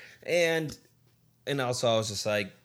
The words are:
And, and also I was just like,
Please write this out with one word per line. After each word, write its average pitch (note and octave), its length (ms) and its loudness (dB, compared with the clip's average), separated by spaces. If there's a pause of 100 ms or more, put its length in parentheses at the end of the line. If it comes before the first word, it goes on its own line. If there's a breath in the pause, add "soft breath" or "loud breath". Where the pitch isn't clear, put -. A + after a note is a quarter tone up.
(240 loud breath)
And, E3 540 0 (680)
and C#3 140 -2
also B2 260 0
I A2+ 80 6
was A2 140 2
just G2+ 160 -6
like, G#2 260 0 (140)